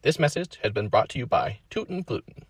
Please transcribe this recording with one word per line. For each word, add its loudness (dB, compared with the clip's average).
This 2
message 0
has 2
been -2
brought 4
to -6
you -2
by 0
Tootin' -4
Gluten. -8